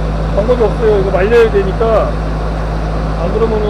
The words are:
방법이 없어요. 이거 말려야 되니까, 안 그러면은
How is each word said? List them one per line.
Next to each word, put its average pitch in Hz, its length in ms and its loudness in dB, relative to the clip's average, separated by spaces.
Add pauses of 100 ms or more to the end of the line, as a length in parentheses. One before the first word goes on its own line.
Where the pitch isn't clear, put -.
(360)
방법이 233 280 2
없어요. 208 360 2
이거 190 120 0
말려야 220 400 4
되니까, 196 580 0 (1120)
안 180 120 -2
그러면은 214 360 0